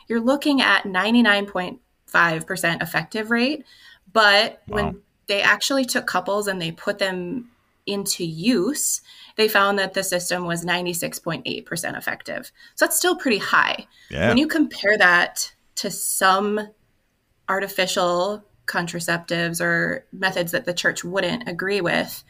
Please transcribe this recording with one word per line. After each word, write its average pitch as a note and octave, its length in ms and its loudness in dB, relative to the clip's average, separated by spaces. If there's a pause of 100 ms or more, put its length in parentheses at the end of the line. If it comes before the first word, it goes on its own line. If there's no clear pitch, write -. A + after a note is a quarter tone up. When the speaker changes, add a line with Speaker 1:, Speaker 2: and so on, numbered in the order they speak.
Speaker 1:
you're A#3 140 0
looking C#4 400 2
at G3+ 260 4
ninety-nine G3+ 600 4
point F3+ 340 -6 (240)
five E3 420 0
percent E3+ 360 -2
effective E3+ 480 -4
rate. B3+ 340 0 (480)
But G#3+ 560 4
Speaker 2:
Wow. G3+ 80 -6
Speaker 1:
when G3 240 -2 (260)
they G3+ 140 0
actually B3+ 460 2
took - 200 -2
couples G3 400 -2
and F#3+ 140 -2
they E3 100 -4
put G3+ 280 -6
them F3+ 520 -4 (360)
into G3+ 380 -4
use, F#3 760 -2 (360)
they A3 120 4
found G3+ 300 4
that F#3+ 160 -2
the G3 100 -2
system F3+ 400 -2
was E3+ 220 -4
ninety-six F3+ 520 -4
point D#3+ 280 -6
eight - 180 -8
percent - 320 -6
effective. - 560 -10 (220)
So - 100 0
that's F4 120 2
still F4+ 200 2
pretty B3 220 0
high. - 480 0 (240)
Speaker 2:
Yeah. E2 180 2
Speaker 1:
When - 80 4
you D4 100 4
compare C4+ 520 0
that F3+ 540 2 (240)
to - 140 -6
some G3+ 720 0 (880)
artificial F#3+ 920 0 (240)
contraceptives E3+ 920 -2
or E3+ 520 0
methods F#3 400 -2
that E3+ 120 -2
the F3+ 80 -2
church F3 320 -2
wouldn't F3 440 -4
agree F#3 320 -2
with, E3 500 -2